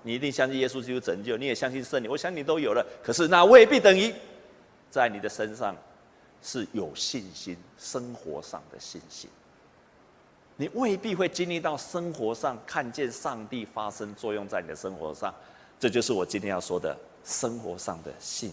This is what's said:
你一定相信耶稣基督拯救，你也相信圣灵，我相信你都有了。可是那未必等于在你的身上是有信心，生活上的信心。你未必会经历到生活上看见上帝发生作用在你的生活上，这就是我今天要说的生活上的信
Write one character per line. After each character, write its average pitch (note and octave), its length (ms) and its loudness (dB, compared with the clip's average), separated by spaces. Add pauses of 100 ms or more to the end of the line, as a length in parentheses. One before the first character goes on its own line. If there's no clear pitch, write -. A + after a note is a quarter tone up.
你 A#2 120 -6
一 B2 40 -2
定 C#3 140 -4
相 C3 180 2
信 C3+ 80 -4
耶 C3 80 2
稣 B2+ 160 -4
基 B2 120 -6
督 B2+ 40 -2
拯 G2 240 -4
救， A#2 140 -4
你 B2 80 -6
也 C3+ 100 -2
相 C3 160 -4
信 B2+ 140 -8
圣 C3 180 -4
灵， A2 80 -6
我 C#3 60 -4
相 F3 160 -6
信 D#3+ 80 -8
你 - 20 -6
都 D#3 160 0
有 B2 140 0
了。 A2+ 120 2 (200)
可 A#2 80 -2
是 D#3+ 160 2
那 F3 160 8
未 A3+ 220 12
必 A#3+ 120 6
等 G3 180 8
于 G#3 140 2 (800)
在 B2+ 160 2
你 G#2 140 -4
的 G#2 80 -4
身 G#2+ 260 -6
上 G#2+ 220 -6 (640)
是 A2+ 320 -8
有 F#2+ 220 -4
信 G2+ 400 -6
心， F#2 200 -12 (240)
生 B2 360 -10
活 D#2 260 -10
上 D#2 220 -14 (100)
的 - 80 -18
信 - 180 -16 (120)
心。 - 180 -18 (1300)
你 C#3+ 160 -6
未 A3+ 240 0
必 G3 180 -6
会 F3+ 140 0
经 F3 200 -4
历 E3+ 120 -4
到 D#3 160 -2
生 E3+ 360 -8
活 A#2 220 -4
上 B2 320 -6
看 C#3+ 240 -6
见 B2 220 -4
上 A2+ 340 -8
帝 A#2 200 -8
发 G#2+ 220 -8
生 G#2 280 -10
作 G#2+ 180 -6
用 G2+ 140 -8
在 G2 140 -4
你 E2+ 40 -12
的 D#2 80 -12
生 F#2+ 200 -8
活 D#2 200 -10
上， G2 180 -8 (460)
这 A#2+ 120 0
就 A#2 100 0
是 B2 120 0
我 F#2+ 120 0
今 G2 160 -4
天 G2+ 100 -4
要 F#2 80 -2
说 F2+ 220 -4
的 D2+ 180 -6 (260)
生 A#2 360 -4
活 F2+ 180 -8
上 E2+ 240 -10
的 D2 160 -14
信 - 340 -10